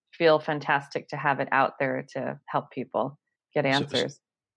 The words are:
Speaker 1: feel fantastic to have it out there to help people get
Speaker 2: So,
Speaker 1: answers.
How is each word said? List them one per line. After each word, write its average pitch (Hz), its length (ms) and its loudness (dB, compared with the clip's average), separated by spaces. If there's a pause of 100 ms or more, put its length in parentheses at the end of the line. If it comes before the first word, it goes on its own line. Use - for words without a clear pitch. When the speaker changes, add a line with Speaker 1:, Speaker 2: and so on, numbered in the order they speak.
(120)
Speaker 1:
feel 156 280 6
fantastic 147 680 -2
to - 80 -8
have 143 240 0
it 135 140 -2
out - 260 2
there 135 320 -2
to 135 260 -6 (100)
help 143 220 -4
people 127 480 -4 (360)
get 147 100 0
Speaker 2:
So, 139 60 0
Speaker 1:
answers. 139 500 -2 (380)